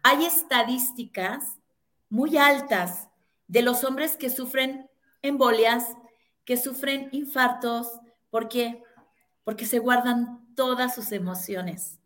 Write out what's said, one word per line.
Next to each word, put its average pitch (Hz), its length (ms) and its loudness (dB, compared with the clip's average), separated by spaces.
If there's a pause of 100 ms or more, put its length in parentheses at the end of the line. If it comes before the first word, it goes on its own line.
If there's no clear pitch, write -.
Hay 285 220 6
estadísticas 240 1300 -2 (520)
muy 285 280 2
altas 269 720 2 (400)
de 220 140 4
los 247 220 2
hombres 277 320 -2
que 254 140 -6
sufren 262 600 -4 (340)
embolias, 240 640 4 (580)
que 247 120 -2
sufren 277 560 -4
infartos. 247 760 -2 (420)
¿Por 190 180 -2
qué? 240 360 -4 (600)
Porque 214 220 -8
se 240 140 0
guardan 247 680 0 (100)
todas 247 380 0
sus 220 180 -8
emociones. 180 960 -6